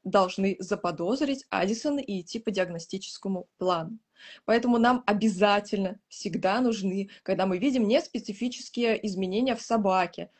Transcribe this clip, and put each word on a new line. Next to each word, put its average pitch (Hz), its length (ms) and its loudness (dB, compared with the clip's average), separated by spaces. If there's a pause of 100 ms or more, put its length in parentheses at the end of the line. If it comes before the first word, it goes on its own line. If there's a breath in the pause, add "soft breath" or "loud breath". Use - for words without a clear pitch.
должны 190 560 2
заподозрить 196 880 -2
Аддисона 220 500 0
и 196 220 -4
идти - 180 -8
по 226 120 -4
диагностическому 185 960 -6 (100)
плану. 180 400 -2 (480 loud breath)
Поэтому 233 320 4
нам 247 280 4
обязательно 202 1000 2
всегда 185 540 -2
нужны, 196 480 -2 (140 loud breath)
когда 190 220 0
мы 180 120 0
видим 247 300 2
неспецифические 233 1160 -2
изменения 202 500 0
в - 60 -14
собаке, 185 760 0